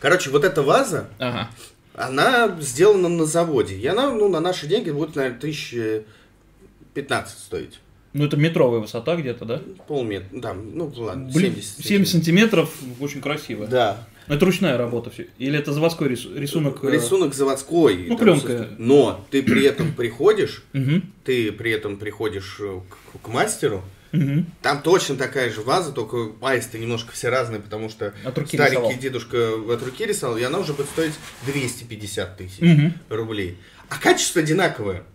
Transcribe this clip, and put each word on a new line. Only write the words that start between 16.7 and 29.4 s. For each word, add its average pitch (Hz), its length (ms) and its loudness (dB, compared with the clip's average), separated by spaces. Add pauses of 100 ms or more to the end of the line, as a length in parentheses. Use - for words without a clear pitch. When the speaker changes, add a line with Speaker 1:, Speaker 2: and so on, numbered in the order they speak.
Speaker 2:
э? 135 60 2
Speaker 1:
Рисунок 151 440 2
заводской, 135 600 4 (120)
Speaker 2:
Ну, 233 80 0
Speaker 1:
там - 20 -6
Speaker 2:
плёнка. 165 280 6
Speaker 1:
всё 120 180 -2
что-, 101 140 -12
но 117 520 4
ты 135 120 2
при 131 220 4
этом - 280 2
приходишь, - 800 0
Speaker 2:
Мгм. 139 300 0 (220)
Speaker 1:
ты 120 280 0
при 113 180 -4
этом 104 260 -4
приходишь, 101 640 -8
э, 98 280 -8
к, - 340 -20
к - 60 -14
мастеру, 113 540 -2 (300)
Speaker 2:
Мгм. 151 340 0 (160)
Speaker 1:
там 143 200 0
точно 165 340 2
такая 127 340 -2
же 107 120 -8
ваза, 147 300 -2
только 117 400 -4 (100)
аисты 120 360 -2
немножко 117 340 -6
все - 160 -4
разные, 117 320 -2
потому 107 300 -10
что - 220 -8 (120)
Speaker 2:
От 127 140 -4
руки 143 180 -4
Speaker 1:
старенький 135 240 4
Speaker 2:
рисовал. 120 200 0
Speaker 1:
дедушка 120 540 -2 (200)